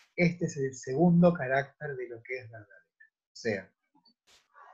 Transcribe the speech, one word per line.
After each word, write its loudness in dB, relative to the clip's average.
Este 0
es -6
el -4
segundo 4
carácter -4
de -10
lo -14
que -10
es -16
verdadero. -20
O -20
sea, -6